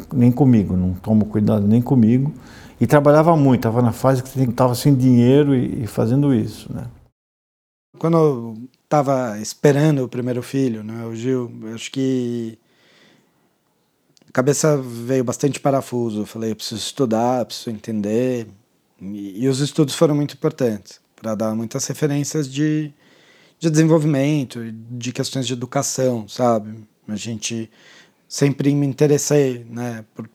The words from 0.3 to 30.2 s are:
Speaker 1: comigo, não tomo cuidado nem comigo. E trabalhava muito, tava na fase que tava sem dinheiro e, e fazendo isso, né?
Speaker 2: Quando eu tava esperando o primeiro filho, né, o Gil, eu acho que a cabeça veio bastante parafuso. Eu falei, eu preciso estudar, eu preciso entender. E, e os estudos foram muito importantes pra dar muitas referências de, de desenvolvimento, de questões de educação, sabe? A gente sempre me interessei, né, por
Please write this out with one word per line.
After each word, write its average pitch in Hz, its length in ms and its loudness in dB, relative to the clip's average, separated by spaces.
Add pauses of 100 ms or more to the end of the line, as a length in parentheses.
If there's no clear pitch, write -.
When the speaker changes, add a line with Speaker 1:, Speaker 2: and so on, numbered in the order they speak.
Speaker 1:
comigo, 120 460 4
não 92 160 0
tomo 107 320 0
cuidado 107 420 0
nem 113 140 4
comigo. 127 520 2 (480)
E 120 60 2
trabalhava 151 500 6
muito, 135 260 4
tava 117 180 0
na 120 120 2
fase 131 300 0
que 131 260 -2
tava 123 260 2
sem 143 200 4
dinheiro 131 600 6
e, 123 300 -2
e - 20 -6
fazendo 131 480 0
isso, 107 400 -4
né? - 80 -10 (1160)
Speaker 2:
Quando 165 180 0
eu 120 420 0 (300)
tava 127 500 0
esperando 143 680 2
o 120 40 -8
primeiro 123 340 -4
filho, 123 400 -2
né, 113 240 -10
o 113 80 -10
Gil, 120 360 -2 (120)
eu 110 120 -10
acho - 160 -12
que 120 680 -4 (1700)
a - 40 -20
cabeça 143 440 0
veio 127 460 -4
bastante 123 380 -4
parafuso. 120 640 -2
Eu 101 40 -6
falei, 113 240 -8
eu 107 60 -6
preciso 107 240 -10
estudar, 120 600 0
eu 110 60 -4
preciso - 240 -10
entender. 110 800 -4 (520)
E, 101 440 -10
e 135 40 2
os 131 120 0
estudos 143 340 0
foram 151 200 2
muito 147 200 -2
importantes 117 680 -4 (140)
pra 110 200 -8
dar 110 200 -4
muitas 113 320 -6
referências 143 680 -4
de, 151 400 -2 (680)
de 165 120 0
desenvolvimento, 151 880 2 (300)
de 123 220 -8
questões 131 340 -4
de 123 60 -4
educação, 127 760 -2
sabe? 113 460 -2 (320)
A 107 100 -8
gente 113 540 -8 (580)
sempre 143 460 0
me 143 120 0
interessei, 139 840 2
né, 117 340 -8 (100)
por 113 200 -14